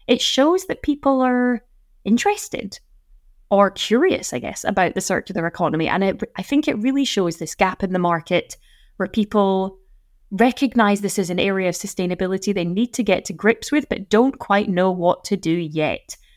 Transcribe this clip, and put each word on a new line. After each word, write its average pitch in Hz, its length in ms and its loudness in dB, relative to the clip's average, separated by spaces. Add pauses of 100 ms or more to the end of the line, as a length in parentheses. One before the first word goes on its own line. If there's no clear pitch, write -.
it 247 140 4
shows 330 460 2
that - 160 -8
people 277 380 0
are 247 440 0 (400)
interested 247 760 -2 (720)
or 202 220 4
curious, - 600 0
I 123 60 -4
guess, - 240 -8
about 185 320 0
the 185 60 -2
circular 170 480 -4
economy. 160 400 -2
And 190 160 0
it, 190 180 0 (140)
I 190 60 -10
think 285 260 0
it - 100 -2
really 262 260 0
shows 175 340 -2
this - 180 -10
gap 190 260 0
in 185 100 -4
the 185 60 0
market 175 580 0 (420)
where 185 100 -4
people 196 720 0 (520)
recognise 220 720 2
this 202 180 -4
as 180 120 -2
an 180 100 -2
area 190 300 0
of 170 40 -4
sustainability 190 800 -4
they 180 100 -2
need 185 300 -2
to 247 80 -4
get 196 220 2
to - 80 -10
grips - 400 0
with, 285 160 0
but - 220 -6
don't 247 280 4
quite 202 300 0
know 185 240 2
what 180 320 0
to 202 120 -2
do 175 140 -4
yet. 156 640 -2 (200)